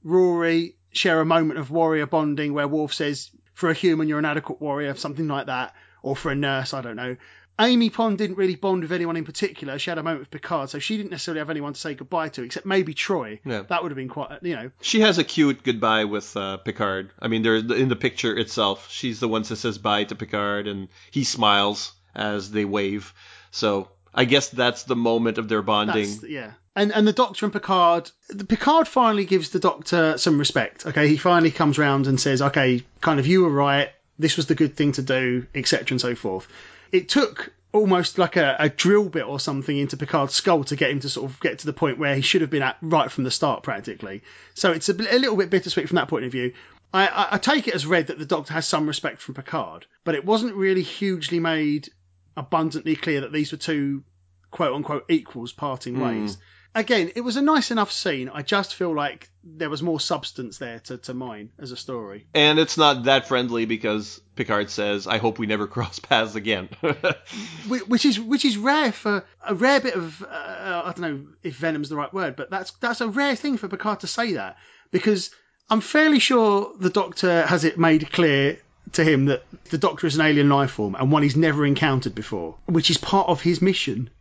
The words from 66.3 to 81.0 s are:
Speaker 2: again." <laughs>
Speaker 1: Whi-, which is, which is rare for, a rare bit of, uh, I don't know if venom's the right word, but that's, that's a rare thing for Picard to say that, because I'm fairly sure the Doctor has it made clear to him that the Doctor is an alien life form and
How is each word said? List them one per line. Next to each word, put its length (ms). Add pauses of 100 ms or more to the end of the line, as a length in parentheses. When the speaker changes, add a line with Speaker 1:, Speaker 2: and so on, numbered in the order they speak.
Speaker 2:
again." 400
<laughs> 60 (880)
Speaker 1:
Whi-, 180
which 180
is, 140
which 260
is 140
rare 320
for, 340 (220)
a 80
rare 260
bit 140
of, 300
uh, 600
I 120
don't 40
know 260 (180)
if 100
venom's 360
the 60
right 160
word, 220
but 160
that's, 220
that's 280
a 80
rare 280
thing 200
for 120
Picard 320
to 80
say 240
that, 240 (340)
because 400 (400)
I'm 100
fairly 380
sure 600
the 100
Doctor 560
has 160
it 160
made 320
clear 480 (360)
to 100
him 220
that 180 (260)
the 80
Doctor 300
is 80
an 100
alien 220
life 240
form 240
and 160